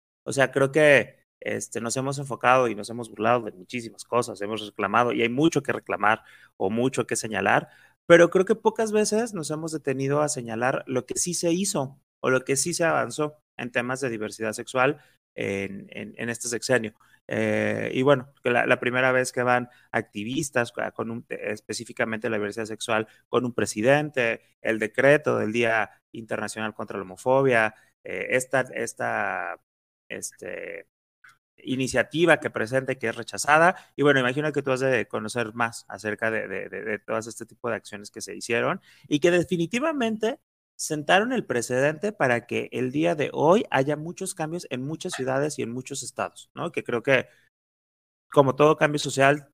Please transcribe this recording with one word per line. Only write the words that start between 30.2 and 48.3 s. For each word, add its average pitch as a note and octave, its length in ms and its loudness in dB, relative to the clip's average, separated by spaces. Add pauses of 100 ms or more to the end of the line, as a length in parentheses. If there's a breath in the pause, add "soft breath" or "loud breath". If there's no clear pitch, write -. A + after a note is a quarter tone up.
iniciativa C3+ 800 2
que C#3 120 -4
presenta B2+ 420 -2
y C3 40 -10
que A2+ 120 -4
es A2+ 80 -4
rechazada. D3+ 580 2 (220 loud breath)
Y C3+ 60 -2
bueno, C#3 180 6
imagino C#3 320 0
que C#3+ 100 -2
tú C3+ 80 -2
has B2+ 100 0
de B2+ 280 0
conocer A2 440 -6
más A#2 360 -4
acerca G#2+ 420 -4
de, G#2+ 160 -4
de, G2 220 -8
de, F#2+ 160 -10
de G#2+ 160 -4
todas A2+ 260 -6
este A#2 180 -14
tipo - 240 -10
de A2+ 60 -2
acciones G2+ 380 -12
que A2 80 -14
se G2 160 -12
hicieron A#2+ 440 -2 (280 soft breath)
y D3 100 2
que F3 140 4
definitivamente A3 1080 -2 (400)
sentaron F3 540 0
el A3+ 140 -2
precedente C3+ 680 0
para B2 340 0
que A2+ 240 -4
el B2+ 220 -4
día D#3+ 220 0
de D3 180 -2
hoy D#3+ 380 4
haya C#3 260 0
muchos F3 380 -10
cambios D#3+ 340 -8
en B2+ 140 -6
muchas D#3 320 -8
ciudades C3+ 440 -2
y C3 40 -4
en A2+ 80 -6
muchos B2+ 320 -10
estados, - 520 -8
¿no? D#3 160 -8
Que C3+ 140 -6
creo A#2 180 -4
que, C3 260 2 (1000 soft breath)